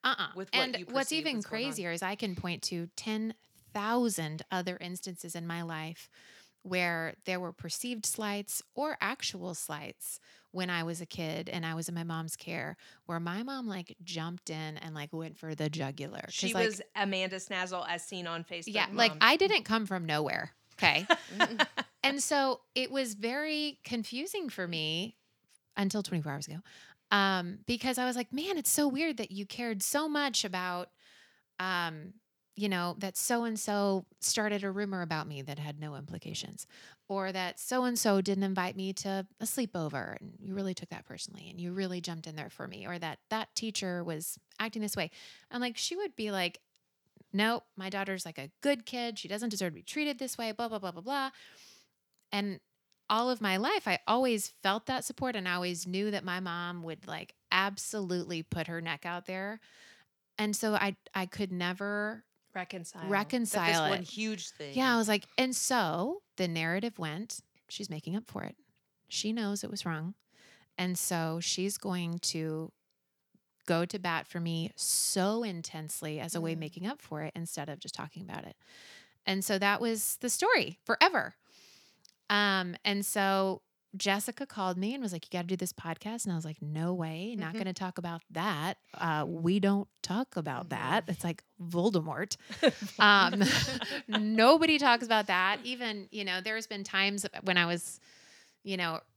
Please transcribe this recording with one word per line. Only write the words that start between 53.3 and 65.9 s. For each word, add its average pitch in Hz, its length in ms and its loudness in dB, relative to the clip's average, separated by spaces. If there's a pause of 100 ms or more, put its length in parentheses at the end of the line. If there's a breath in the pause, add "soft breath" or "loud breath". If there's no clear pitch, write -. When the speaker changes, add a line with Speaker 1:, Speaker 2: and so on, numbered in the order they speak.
Speaker 1:
of 233 100 0
my 196 160 4
life, 311 300 2
I 190 200 4
always 233 420 4 (140)
felt 202 240 2
that 262 180 -2
support, 254 320 -2
and 185 120 -4
I 175 60 2
always 180 320 -2
knew 196 240 0
that 202 140 -2
my 180 160 -2
mom 175 440 -4
would, 160 220 -10
like, 160 280 -8 (180)
absolutely 185 880 0
put 165 240 -4
her 165 140 -6
neck 165 260 -6
out 175 200 -6
there. 196 340 -6 (800 loud breath)
And 214 180 0
so 214 180 2
I, 202 220 2 (180)
I 190 120 0
could 185 260 -4
never 202 720 -2 (300)
Speaker 3:
Reconcile. 180 540 -8
Speaker 1:
reconcile 208 580 2
Speaker 2:
That 165 60 6
this 165 140 6
Speaker 1:
it. 147 40 4
Speaker 2:
one 147 120 2
huge 214 480 -4
thing. 143 260 -12
Speaker 1:
Yeah, 254 180 4
I - 40 6
was 214 100 4
like, 208 160 4 (120)
and 254 180 2
so 226 680 0 (140)